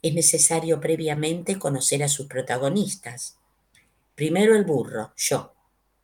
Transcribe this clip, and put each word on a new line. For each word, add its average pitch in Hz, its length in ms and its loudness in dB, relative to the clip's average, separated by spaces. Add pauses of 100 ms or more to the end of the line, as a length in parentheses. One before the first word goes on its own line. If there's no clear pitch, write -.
Es 156 120 0
necesario 165 640 2
previamente 160 800 -2
conocer 143 420 0
a 143 60 0
sus - 180 -4
protagonistas. 127 1080 -4 (800)
Primero 190 400 4
el 208 80 4
burro, 117 520 -2
yo, - 380 -2 (500)